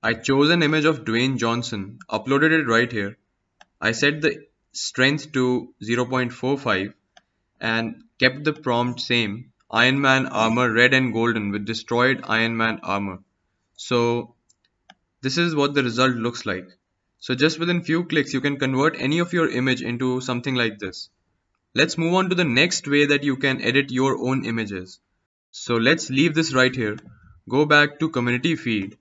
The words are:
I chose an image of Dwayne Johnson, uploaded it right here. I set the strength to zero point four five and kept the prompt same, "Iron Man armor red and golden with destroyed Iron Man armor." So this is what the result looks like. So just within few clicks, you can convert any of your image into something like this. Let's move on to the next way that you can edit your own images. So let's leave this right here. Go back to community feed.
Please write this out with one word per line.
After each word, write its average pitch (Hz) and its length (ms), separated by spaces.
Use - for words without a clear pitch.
I 113 120
chose 139 360
an 175 140
image 151 220
of 147 180
Dwayne 120 340
Johnson, 113 640
uploaded 135 420
it 160 160
right 117 240
here. 104 260
I 107 100
set 147 300
the - 240
strength 143 640
to 127 400
zero 120 220
point 127 260
four 135 260
five 101 360
and 113 440
kept 131 260
the 151 80
prompt 123 480
same, 117 500
"Iron 127 300
Man 135 280
armor 113 440
red 123 220
and 131 180
golden 110 400
with 104 140
destroyed 120 580
Iron 113 320
Man 113 280
armor." 98 360
So 120 600
this 131 160
is 170 180
what 143 180
the 139 100
result 123 320
looks 117 300
like. 92 220
So - 140
just 156 240
within 170 240
few 170 220
clicks, 151 300
you 131 80
can 139 160
convert 135 420
any 147 200
of 175 120
your 170 180
image 127 320
into 127 380
something 127 360
like 113 240
this. 98 300
Let's 156 240
move 165 180
on 190 140
to 185 60
the 180 80
next 151 420
way 143 200
that 143 180
you 135 140
can 135 240
edit 135 300
your 131 260
own 131 260
images. 101 560
So - 240
let's 135 340
leave 143 240
this 156 200
right 127 220
here. 107 220
Go 135 180
back 147 340
to - 100
community 123 480
feed. 104 440